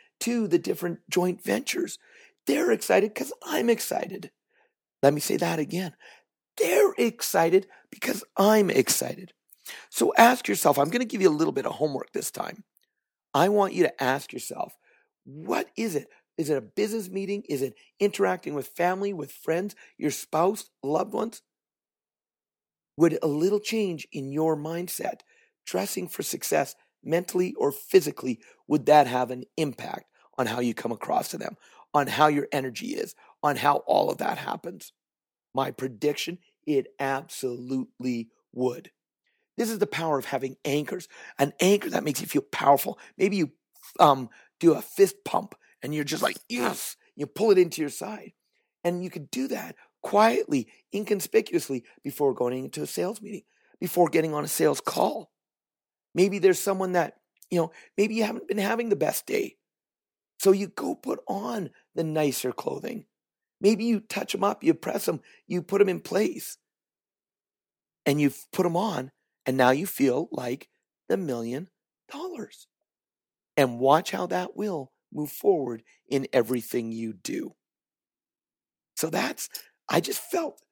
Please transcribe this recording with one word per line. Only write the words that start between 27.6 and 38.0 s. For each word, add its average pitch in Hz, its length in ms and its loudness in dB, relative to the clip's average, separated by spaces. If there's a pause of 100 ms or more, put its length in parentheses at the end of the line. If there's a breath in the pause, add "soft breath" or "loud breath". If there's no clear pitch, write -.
physically, 139 680 0 (260 soft breath)
would 147 180 2
that 147 220 8
have 123 240 0
an 127 140 -10 (120)
impact - 520 -6 (280 soft breath)
on 123 100 0
how 113 120 -2
you 120 140 0
come - 180 -6
across - 380 -2
to - 80 -8
them, - 200 -8 (360 soft breath)
on 143 140 2
how 151 200 4
your 147 240 2
energy 135 440 -4
is, - 200 -8 (260 soft breath)
on 147 140 0
how 143 220 2 (100)
all - 240 4
of - 60 -4
that - 220 -2
happens? - 520 -10 (640)
My 131 180 -2
prediction, 143 680 -4 (260)
it 139 340 0
absolutely 127 1300 -4 (220)